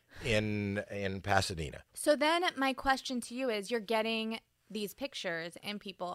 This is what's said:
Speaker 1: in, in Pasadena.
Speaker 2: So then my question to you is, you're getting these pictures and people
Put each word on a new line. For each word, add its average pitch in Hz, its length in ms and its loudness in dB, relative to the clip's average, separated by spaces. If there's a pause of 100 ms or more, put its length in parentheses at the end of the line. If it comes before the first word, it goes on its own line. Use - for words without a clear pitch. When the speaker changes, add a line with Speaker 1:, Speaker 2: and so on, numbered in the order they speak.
(240)
Speaker 1:
in, 104 680 2
in 98 300 -2
Pasadena. 95 600 2 (120)
Speaker 2:
So 302 200 4
then 311 300 4 (120)
my 269 160 2
question 262 500 0
to - 120 -10
you 262 160 0
is, 208 200 -2
you're 233 100 0
getting 220 580 0 (320)
these 208 240 -6
pictures 175 680 -6
and 208 180 -6
people 180 340 -8